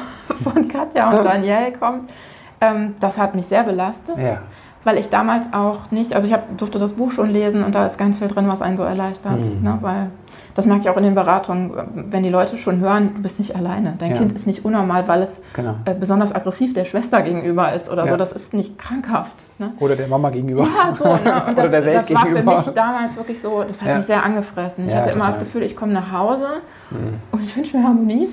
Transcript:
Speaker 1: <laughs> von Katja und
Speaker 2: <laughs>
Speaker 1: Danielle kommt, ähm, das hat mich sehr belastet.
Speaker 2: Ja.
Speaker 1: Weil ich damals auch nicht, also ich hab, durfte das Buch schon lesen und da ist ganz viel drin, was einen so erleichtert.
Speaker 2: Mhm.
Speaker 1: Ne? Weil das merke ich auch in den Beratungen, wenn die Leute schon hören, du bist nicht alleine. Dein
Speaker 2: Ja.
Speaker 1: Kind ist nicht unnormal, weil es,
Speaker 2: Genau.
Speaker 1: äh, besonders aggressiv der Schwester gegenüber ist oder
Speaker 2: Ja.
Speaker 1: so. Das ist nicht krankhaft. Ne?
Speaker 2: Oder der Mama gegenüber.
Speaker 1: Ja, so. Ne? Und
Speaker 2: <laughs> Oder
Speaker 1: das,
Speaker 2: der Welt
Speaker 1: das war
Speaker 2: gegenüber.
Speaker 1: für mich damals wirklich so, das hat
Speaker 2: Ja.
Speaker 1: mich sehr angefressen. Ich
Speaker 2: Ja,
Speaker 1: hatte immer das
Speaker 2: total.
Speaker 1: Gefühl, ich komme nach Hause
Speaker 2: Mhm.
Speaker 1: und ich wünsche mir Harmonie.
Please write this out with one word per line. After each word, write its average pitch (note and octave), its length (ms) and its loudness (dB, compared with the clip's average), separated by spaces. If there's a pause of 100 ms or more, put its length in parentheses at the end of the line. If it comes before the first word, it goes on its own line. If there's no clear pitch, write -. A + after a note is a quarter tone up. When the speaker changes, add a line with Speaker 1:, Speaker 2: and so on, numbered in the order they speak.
(440)
Speaker 1:
<laughs> C4+ 100 -2
von D#4+ 140 2
Katja C#4 420 0
und G#3+ 140 6
Speaker 2:
<laughs> - 20 -
Speaker 1:
Danielle G3+ 460 2
kommt, B3+ 380 -4 (500)
ähm, G#3+ 400 2
das G3 180 0
hat G3 180 0
mich F3+ 100 -2
sehr G#3+ 180 4
belastet. F#3+ 540 -2
Speaker 2:
Ja. A#2+ 220 -2 (440)
Speaker 1:
Weil A3 160 2
ich G3+ 100 -4
damals A3+ 420 0
auch G#3 380 -2
nicht, A3+ 240 -2
also G3+ 140 2
ich A3 60 2
hab, A3 260 -2
durfte G#3+ 180 -4
das G3+ 160 0
Buch A#3+ 180 -2
schon G#3+ 200 0
lesen G#3 320 2
und G3 100 0
da G3+ 140 2
ist F#3+ 100 -6
ganz G3+ 220 2
viel G#3 80 -2
drin, G3+ 200 0
was G3 140 0
einen F#3 160 -2
so F#3+ 60 -2
erleichtert. F#3+ 600 -2
Speaker 2:
Mhm. G#2 200 -2
Speaker 1:
Ne? G#3 180 0
Weil F#3 300 -2 (420)
das G3+ 140 0
merke G3+ 160 4
ich F#3+ 60 2
auch F3+ 60 2
in G3 80 2
den G3 120 4
Beratungen, F3+ 580 0 (380)
wenn F#3+ 100 0
die F#3 80 2
Leute F#3 260 2
schon A#3 240 0
hören, G3+ 360 2
du G#3 80 -8
bist F#3+ 160 -4
nicht - 160 -6
alleine. F3+ 420 -2
Dein - 140 -2
Speaker 2:
Ja. B2 60 0
Speaker 1:
Kind G#3 160 2
ist - 120 -10
nicht - 180 -2
unnormal, F#3+ 440 0
weil F3 160 2
es, - 180 -8 (120)
Speaker 2:
Genau. A#2 200 -4 (120)
Speaker 1:
äh, F#3 100 0
besonders G3+ 400 2
aggressiv G3 400 -2
der F#3 100 0
Schwester A#3 380 0
gegenüber E3+ 500 0
ist F3 160 -6
oder F3 160 0
Speaker 2:
Ja. - 60 2
Speaker 1:
so. F3 60 4
Das F#3 140 0
ist - 220 -10
nicht G3+ 240 -4
krankhaft. A#3 560 -6 (240)
Ne? G#3+ 220 -8
Speaker 2:
Oder C#3 160 2
der C3 120 -2
Mama C#3 220 2
gegenüber. C3 360 -2
Speaker 1:
Ja, E4+ 300 2
so. - 100 -2
Ne? E3+ 100 6
Und - 80 0
Speaker 2:
<laughs> A#3 300 2
Oder - 0 - (100)
Speaker 1:
das, E3 80 2
Speaker 2:
der D3+ 140 4
Welt D#3 120 4
Speaker 1:
das A3 160 0
war A3+ 100 6
Speaker 2:
gegenüber. F#3 280 4
Speaker 1:
für - 60 6 (100)
mich C4+ 80 -6
damals A#3 420 0
wirklich A3+ 240 -8
so, G#3 260 -2
das G3+ 140 -12
hat G3+ 80 -2
Speaker 2:
Ja. C#3+ 80 2
Speaker 1:
mich G3 80 -2
sehr G#3 180 2
angefressen. F#3 640 -4
Ich C#3+ 80 -2
Speaker 2:
Ja, A#2 60 2
Speaker 1:
hatte A#2+ 100 2
immer G#3 160 0
das G3+ 80 0
Speaker 2:
total. G3+ 120 -6
Speaker 1:
Gefühl, A#3 180 -4
ich - 120 -4
komme G#3 180 -2
nach F#3+ 180 -2
Hause A3+ 340 0 (460)
Speaker 2:
Mhm. A2+ 240 -6 (160)
Speaker 1:
und G#3+ 120 -2
ich G#3 140 -8
wünsche C#4+ 180 -4
mir B3 80 4
Harmonie. A#3 500 4